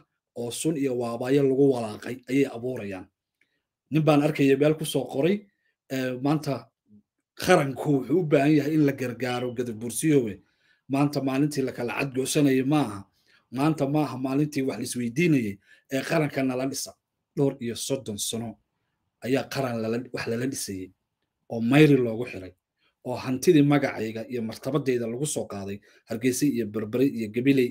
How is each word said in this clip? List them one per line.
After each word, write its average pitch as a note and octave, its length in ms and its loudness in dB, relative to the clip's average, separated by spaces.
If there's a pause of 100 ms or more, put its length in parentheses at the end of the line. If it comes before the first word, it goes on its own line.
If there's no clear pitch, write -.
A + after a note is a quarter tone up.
(360)
oo A#2+ 140 -6
sun - 260 -4
iyo C3+ 220 -2
waabayo B2 440 0
lagu C3+ 300 4
walaaqay A2+ 440 -6 (140)
ayay C3+ 160 2
abuurayaan. A2 600 -8 (840)
Nin D#3 120 2
baan D3 200 6
arkaya C#3+ 340 4
meel D3 180 4
ku D#3 100 -4
soo C3+ 200 -2
qoray, E3+ 420 -2 (440)
eh, B2+ 320 -4
maanta C#3 480 -2 (680)
qaranku D3+ 560 2
wuxuu C3 280 2
u - 40 0
baahan D3 320 4
yahay D3 180 2
in D3+ 120 4
la C#3 60 4
gargaaro B2 600 -4
Gadabursiyowe. A#2 880 0 (480)
Maanta C#3+ 320 0
maalintii C3+ 420 0
la B2 100 -4
kala - 200 -6
cadgoosanayay C3+ 720 2
maaha. B2 400 0 (480)
Maanta C#3+ 340 0
maaha C#3 300 -2
maalintii C3+ 460 -2
wax A#2+ 160 -4
la A2+ 60 -6
isweydiinayay, A#2+ 720 0 (340)
ee C3+ 80 0
qaranka C#3+ 420 0
nala C3 240 -2
dhisa. - 280 -8 (420)
Dhowr C#3 240 2
iyo A#2 160 -6
soddon A#2+ 420 -6
sano A2+ 400 -6 (640)
ayaa B2 320 -2
qaran B2+ 300 -4
lala, A2+ 160 -2 (140)
wax - 140 -8
lala A#2 200 -2
dhisayay, F#2+ 440 -8 (600)
oo A#2 100 -4
mayri C#3 360 8
loogu A#2 280 0
xiray, - 280 -12 (520)
oo B2 100 -6
hantidii C#3+ 480 4
magacayga A2+ 680 0
iyo A#2+ 140 -6
martabadeyda B2+ 640 -4
lagu B2 200 -4
soo A2+ 200 -6
qaaday, G2+ 320 -10 (300)
Hargeysa B2 380 0
iyo A#2 200 0
Berbere G#2+ 380 -2
iyo A2+ 240 -2
Gabiley B2+ 420 2